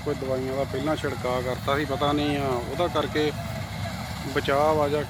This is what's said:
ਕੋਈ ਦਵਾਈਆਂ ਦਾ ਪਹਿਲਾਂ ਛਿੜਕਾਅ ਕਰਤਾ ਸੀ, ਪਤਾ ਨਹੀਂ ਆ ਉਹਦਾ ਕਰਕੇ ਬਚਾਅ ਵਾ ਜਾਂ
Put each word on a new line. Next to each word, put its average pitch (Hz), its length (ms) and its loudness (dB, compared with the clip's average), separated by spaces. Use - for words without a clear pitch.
ਕੋਈ 147 160 0
ਦਵਾਈਆਂ 131 340 -2
ਦਾ 139 80 0
ਪਹਿਲਾਂ 139 320 0
ਛਿੜਕਾਅ 127 460 0
ਕਰਤਾ 127 360 0
ਸੀ, 151 80 0
ਪਤਾ 143 260 0
ਨਹੀਂ 147 260 2
ਆ 139 80 0
ਉਹਦਾ 131 480 0
ਕਰਕੇ 151 380 2
ਬਚਾਅ 143 400 4
ਵਾ 147 140 4
ਜਾਂ 147 200 2